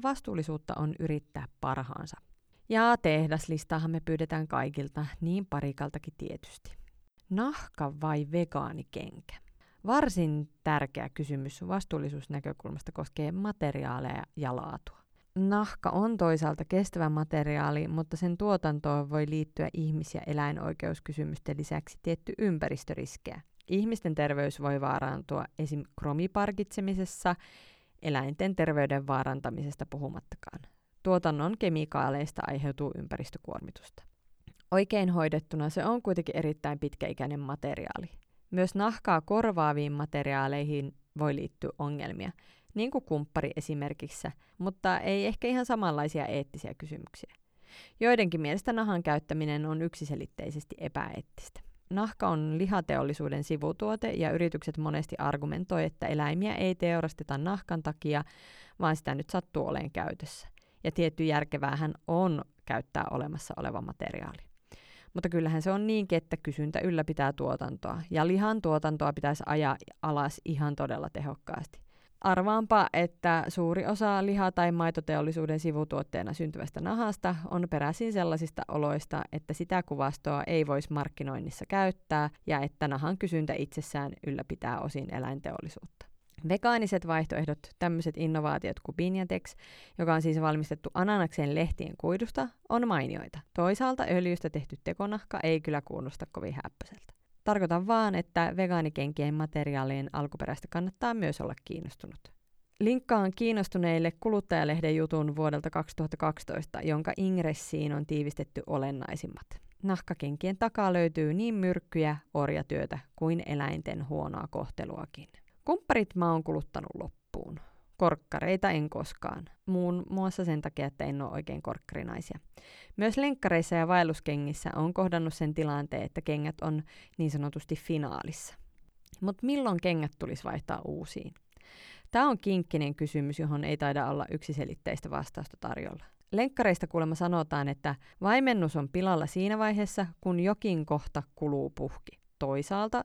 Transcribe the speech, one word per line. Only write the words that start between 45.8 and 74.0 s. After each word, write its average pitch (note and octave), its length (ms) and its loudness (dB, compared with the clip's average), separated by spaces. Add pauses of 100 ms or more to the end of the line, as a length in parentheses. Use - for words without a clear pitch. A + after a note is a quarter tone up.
eettisiä - 520 -6
kysymyksiä. - 540 -14 (680)
Joidenkin A3 400 6
mielestä D#3+ 320 0
nahan G#3+ 300 2
käyttäminen D3+ 640 0
on D#3 160 -2
yksiselitteisesti - 960 -6
epäeettistä. - 800 -8 (300)
Nahka G3+ 380 0
on D#3 300 0
lihateollisuuden D3 840 0
sivutuote G#3+ 640 -2
ja D#3+ 200 0
yritykset E3 480 0
monesti D3+ 400 -2
argumentoi, D3+ 640 0
että - 220 -4
eläimiä D#3 480 0
ei F#3 200 0
teurasteta E3 640 0
nahkan E3+ 440 -2
takia, D3+ 420 -2 (560)
vaan D#3 160 4
sitä - 180 -4
nyt C#3+ 160 -6
sattuu - 360 -2
oleen C#3+ 240 -2
käytössä. - 580 -6 (360)
Ja D#3 80 0
tietty D#3+ 320 0
järkeväähän D3 720 0 (120)
on E3+ 360 2 (220)
käyttää - 460 -4
olemassa D3 460 -6
oleva - 240 -4
materiaali. - 640 -8 (720)
Mutta F3+ 140 0
kyllähän D#3+ 340 2
se F3+ 80 2
on G3+ 160 2
niinkin, G#3+ 300 2
että D#3+ 200 0
kysyntä D3+ 440 -2
ylläpitää D#3 520 2
tuotantoa, C3+ 800 -4
ja D#3+ 160 4
lihan G3+ 360 4
tuotantoa D3+ 500 2
pitäisi D3 340 0
ajaa D3 300 2 (260)
alas D3 420 0
ihan D3 320 0
todella C#3 340 -2
tehokkaasti. - 720 -8 (400)
Arvaanpa, G#3 720 6
että E3+ 560 4
suuri E3+ 380 2
osa G3+ 400 4